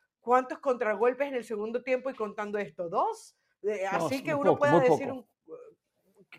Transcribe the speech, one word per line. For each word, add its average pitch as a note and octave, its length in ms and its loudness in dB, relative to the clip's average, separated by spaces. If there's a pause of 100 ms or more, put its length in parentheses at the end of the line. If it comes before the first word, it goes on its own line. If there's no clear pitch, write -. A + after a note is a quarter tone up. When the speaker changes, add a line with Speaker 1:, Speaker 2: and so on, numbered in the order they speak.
(200)
Speaker 1:
¿cuántos B3+ 400 2
contragolpes A#3+ 680 0
en C#4 60 -6
el A#3+ 100 -4
segundo A3+ 380 -6
tiempo B3+ 280 -2
y C4 40 -6
contando G#3 440 -6
esto? F3 300 -6
¿Dos? E4+ 480 -2 (260)
Eh, G3 300 -4
Speaker 2:
No, E3+ 140 0
Speaker 1:
así C4 120 -2
Speaker 2:
sí, C4 60 -12
Speaker 1:
que D#4+ 100 -2
Speaker 2:
muy C#4+ 80 -2
Speaker 1:
uno F#3+ 100 6
Speaker 2:
poco, C3+ 80 2
Speaker 1:
pueda C#4+ 120 4
Speaker 2:
muy - 160 8
Speaker 1:
decir - 200 2
Speaker 2:
poco. C4 200 -10 (180)
Speaker 1:
un, - 920 -20